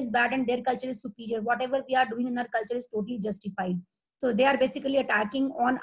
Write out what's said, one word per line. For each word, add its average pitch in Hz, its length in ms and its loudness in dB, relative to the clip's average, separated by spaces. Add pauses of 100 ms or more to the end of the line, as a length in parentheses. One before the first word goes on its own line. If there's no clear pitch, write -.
is 240 80 -4
bad 240 220 2
and 262 140 0
their 247 160 0
culture 254 260 0
is 254 140 -6
superior? 226 400 -6
Whatever 247 440 0
we 262 100 0
are 254 100 4
doing 240 220 -2
in 240 100 -2
our 240 100 -4
culture 226 280 -2
is 247 100 -6
totally 220 320 -4
justified." 190 600 -4 (420)
So 247 120 2
they 220 140 4
are 277 100 4
basically 269 400 0
attacking 254 560 2
on 247 300 2